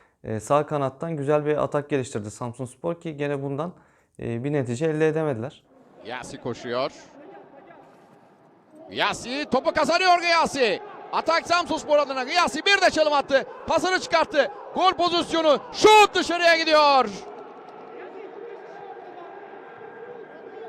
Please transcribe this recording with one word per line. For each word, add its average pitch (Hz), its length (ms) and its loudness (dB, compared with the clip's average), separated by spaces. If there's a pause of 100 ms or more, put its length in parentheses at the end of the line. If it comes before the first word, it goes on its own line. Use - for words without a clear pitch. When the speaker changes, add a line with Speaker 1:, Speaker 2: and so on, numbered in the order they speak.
(240)
Speaker 1:
e, 110 160 -6
sağ 147 260 2
kanattan 147 520 -4
güzel 147 280 0
bir 147 180 0
atak 143 260 -4
geliştirdi 117 420 -4
Samsunspor 131 680 -10
ki 143 160 -10
gene 143 260 -4
bundan, 139 300 -6 (460)
e, 117 240 -6
bir 143 100 -4
netice 127 320 -2
elde 156 220 2
edemediler. 151 560 -2 (420)
Speaker 2:
Gıyasi 123 360 -12
koşuyor. 127 500 -4 (2000)
Gıyasi 208 640 -4
topu 269 220 0
kazanıyor 349 460 4
Gıyasi. 285 600 2 (340)
Atak 311 340 0
Samsunspor 311 500 0
adına 269 260 0
Gıyasi 311 420 0
bir 392 160 4
de 339 80 6
çalım 302 240 2
attı. 269 320 2 (220)
Pasını 330 320 2
çıkarttı. 302 520 2 (240)
Gol 359 160 4
pozisyonu. 330 680 2 (140)
Şut 427 440 8
dışarıya 339 420 4
gidiyor. 294 520 6 (3500)